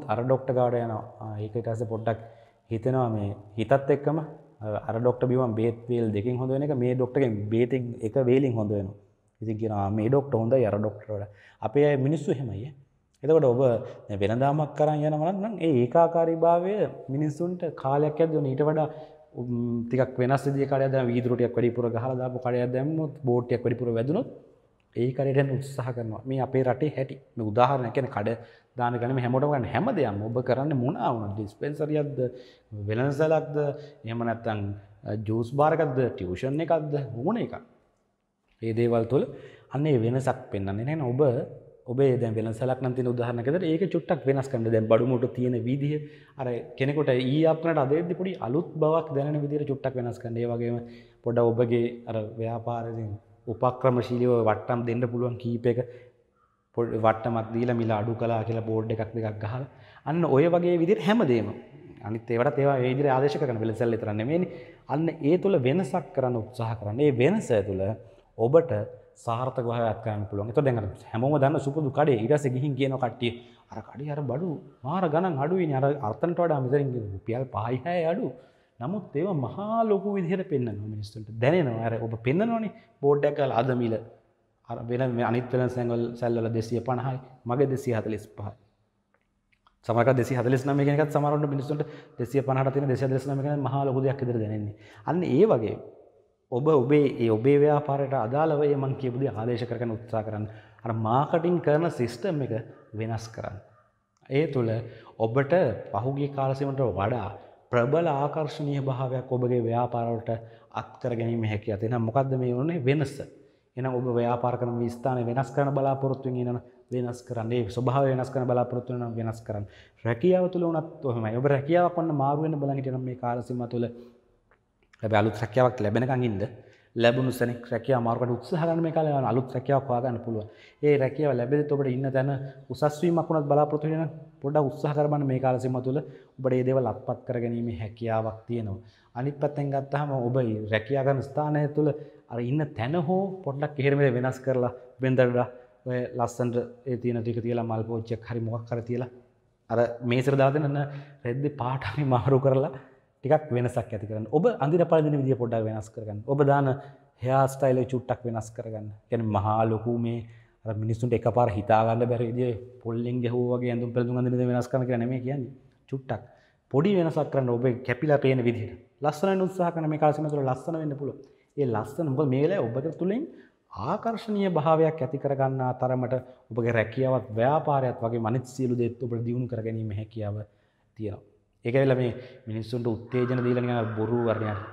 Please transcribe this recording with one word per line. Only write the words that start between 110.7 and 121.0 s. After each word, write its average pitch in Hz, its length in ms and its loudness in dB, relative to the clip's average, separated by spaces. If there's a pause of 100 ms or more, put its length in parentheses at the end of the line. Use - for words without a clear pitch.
අත් - 260 -8
කර 123 180 -4
ගැනීමේ 117 340 0
හැකියාව 104 300 -4
තියෙනවා. 113 280 -2
මොකද්ද 135 300 0
මේ 123 180 0
වුනේ 147 300 -2
වෙනස? 139 300 2 (640)
එහෙනම් 127 180 -2
ඔබ 123 180 -2
ව්‍යාපාර 120 440 0
කරන 120 200 -2
මේ 120 120 0
ස්ථානය 127 360 -2
වෙනස් 127 240 -2
කරන්න 139 240 0
බලාපොරොත්තු 135 520 0
වෙන 127 120 -4
ඉන්නවනම් 123 220 -2 (300)
වෙනස් 123 340 -4
කරන්න. 113 280 -6
ඒ 123 180 2
ස්වභාවය 127 400 2
වෙනස් 127 200 0
කරන්න 127 180 -2
බලාපොරොත්තු 123 460 0
වෙන 123 80 -4
නම් 117 140 -6
වෙනස් 110 260 -4
කරන්න. 104 240 -8 (400)
රැකියාව 180 460 4
තුළ 175 160 0
වුණත් 160 380 -4